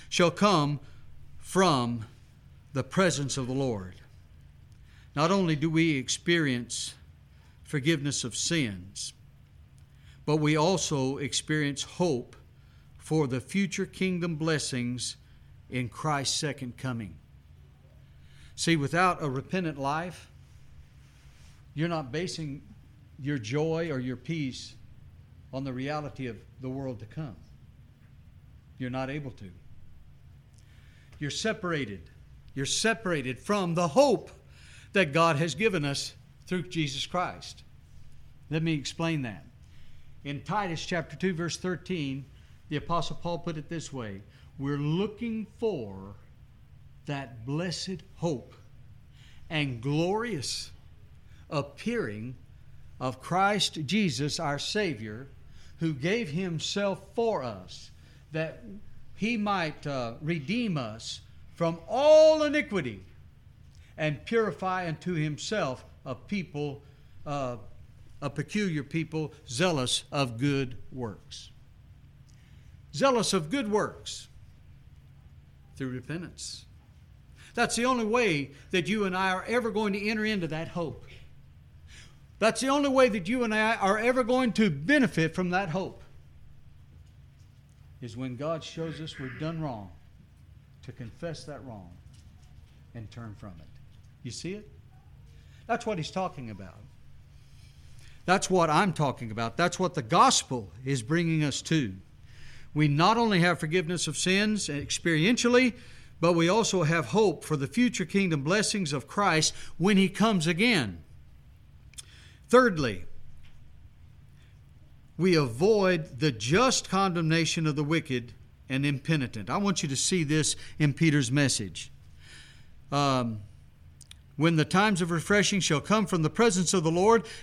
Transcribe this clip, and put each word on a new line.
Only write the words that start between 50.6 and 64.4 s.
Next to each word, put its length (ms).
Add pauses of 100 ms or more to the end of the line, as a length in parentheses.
appearing 840 (640)
of 220
Christ 640
Jesus, 540
our 200
Savior, 720 (480)
who 160
gave 360
himself 720 (140)
for 280
us, 480 (400)
that 320 (520)
he 200
might, 520
uh, 340
redeem 560
us 440 (320)
from 340
all 560
iniquity 600 (920)
and 280
purify 640